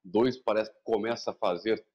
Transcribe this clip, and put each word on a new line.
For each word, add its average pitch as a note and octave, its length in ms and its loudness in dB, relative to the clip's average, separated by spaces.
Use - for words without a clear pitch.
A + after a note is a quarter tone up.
dois A#2 360 2
parece G#2+ 340 0
que - 100 -20
começa A2+ 500 -2
a - 20 -12
fazer G#2 600 -2